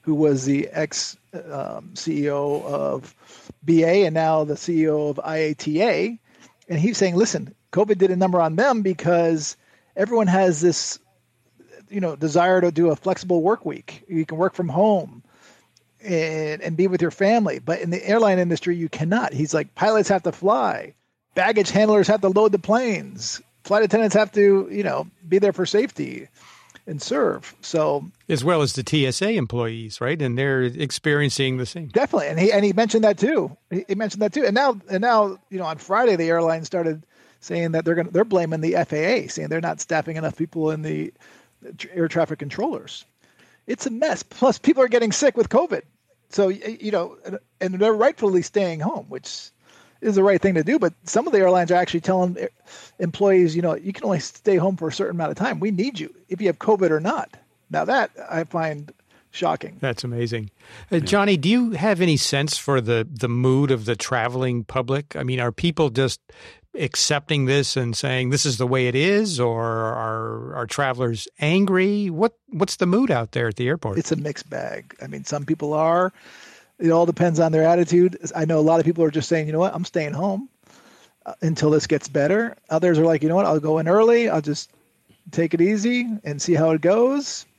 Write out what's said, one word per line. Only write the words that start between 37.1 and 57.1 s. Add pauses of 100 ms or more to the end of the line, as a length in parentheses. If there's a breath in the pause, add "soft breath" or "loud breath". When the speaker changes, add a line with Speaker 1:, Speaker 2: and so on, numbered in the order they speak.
Speaker 1:
saying
that
they're
gonna,
they're
blaming
the
F
A
A,
saying
they're
not
staffing
enough
people
in
the (640 soft breath)
tr-,
air
traffic
controllers. (600 soft breath)
It's
a
mess.
Plus,
people
are
getting
sick
with
covid. (460)
So,
y-,
you
know,
and, (220)
and
they're
rightfully
staying
home,
which (500 soft breath)
is
the
right
thing
to
do.
But (120)
some
of
the
airlines
are
actually
telling
e-, (520 loud breath)
employees,
you
know,
"You
can
only
stay
home
for
a
certain
amount
of
time.
We
need
you, (140)
if
you
have
covid
or
not." (400)